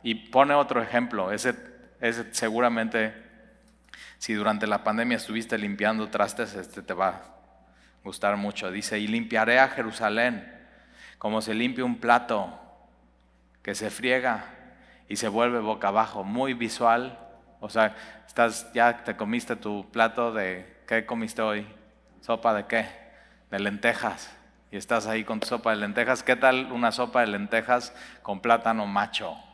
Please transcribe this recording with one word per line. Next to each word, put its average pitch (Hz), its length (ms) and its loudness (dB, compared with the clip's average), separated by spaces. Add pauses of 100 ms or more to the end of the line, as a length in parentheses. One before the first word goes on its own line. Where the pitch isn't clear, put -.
Y 113 140 -2
pone 139 380 4
otro 139 280 4
ejemplo. 113 500 0
Ese, 120 240 0 (440)
ese 117 340 -2
seguramente... 113 800 0 (1040)
Si - 160 -4
durante 104 320 0
la 104 180 0
pandemia 117 340 0
estuviste 110 400 -4
limpiando 104 520 -2
trastes, 104 460 0
este 95 260 -10
te - 120 -8
va 92 160 2
a 95 120 -6 (800)
gustar 101 320 -2
mucho. 101 360 -6
Dice, 104 280 -4
"Y 107 80 -2
limpiaré 113 520 2
a 131 100 8
Jerusalén 113 840 0 (680)
como 110 240 -2
se 110 120 -6
limpia 123 320 -2
un 120 120 -2
plato 117 600 2 (1000)
que - 140 -6
se 107 140 -6
friega 123 540 0 (640)
y 104 80 -6
se 110 140 -2
vuelve 117 300 2
boca 107 280 -2
abajo". 107 360 0
Muy 123 300 -2
visual. 120 640 0 (440)
O 107 80 -10
sea, 110 260 2 (320)
estás, - 460 0
ya 117 320 4
te 107 100 -4
comiste 113 400 -4
tu 104 340 -8
plato 117 440 2
de, 92 520 -6
¿qué 113 200 0
comiste 117 360 -4
hoy? 104 240 -2 (540)
¿Sopa 113 340 0
de 104 120 0
qué? 110 240 -2 (640)
De 98 80 -4
lentejas. 101 760 -2 (340)
Y 104 60 -14
estás 107 320 0
ahí 110 160 -2
con 107 160 -4
tu - 80 -4
sopa 117 220 -2
de 110 80 2
lentejas. 113 460 0
¿Qué 127 120 4
tal 131 380 2
una 120 180 2
sopa 123 300 0
de 117 60 4
lentejas 110 680 0 (260)
con 98 200 -8
plátano 113 440 4
macho? 101 520 -4 (160)